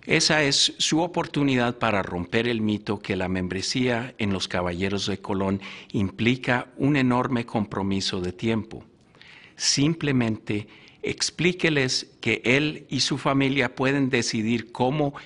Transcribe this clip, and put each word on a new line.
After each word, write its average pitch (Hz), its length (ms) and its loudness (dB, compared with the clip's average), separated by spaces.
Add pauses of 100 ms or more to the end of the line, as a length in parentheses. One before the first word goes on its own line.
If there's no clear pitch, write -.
Esa 160 380 2
es - 340 2
su 156 220 2
oportunidad 143 800 0
para 104 260 2
romper 92 420 -2
el 120 140 0
mito 104 400 0
que 101 160 -2
la 92 100 -2
membresía 95 920 -2
en 101 140 0
los 92 140 -2
Caballeros 92 600 -2
de 98 120 -2
Colón 98 420 -2 (300)
implica 123 880 0
un 139 180 2
enorme 127 520 2
compromiso 98 760 -2
de 90 120 -2
tiempo. 113 520 -4 (720)
Simplemente 127 1120 0 (340)
explíqueles 156 1200 0
que 110 240 0
él 147 420 2
y 135 120 -2
su 135 180 0
familia 135 560 0
pueden 135 340 2
decidir 117 640 0
cómo 143 400 0 (140)